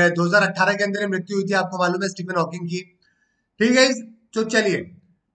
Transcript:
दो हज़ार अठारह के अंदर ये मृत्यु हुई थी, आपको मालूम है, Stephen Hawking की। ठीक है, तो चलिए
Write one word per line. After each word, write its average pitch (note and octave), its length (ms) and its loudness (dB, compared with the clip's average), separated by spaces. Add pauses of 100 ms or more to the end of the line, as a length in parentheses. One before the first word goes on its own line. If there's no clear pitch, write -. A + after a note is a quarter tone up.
(100)
दो E3+ 140 0
हज़ार G3+ 180 4
अठारह G3 320 0
के G3+ 100 -2
अंदर G3+ 160 -4
ये G#3 60 -2
मृत्यु F#3+ 300 -4
हुई G3 80 0
थी, G3 100 -2
आपको F#3 240 -2
मालूम F#3 240 0
है, G3 60 -4
Stephen F3+ 280 -6
Hawking E3+ 320 -2
की। F3+ 120 -4 (800)
ठीक B3 180 4
है, C4 140 4 (420)
तो A3 120 0
चलिए G#3 360 0 (520)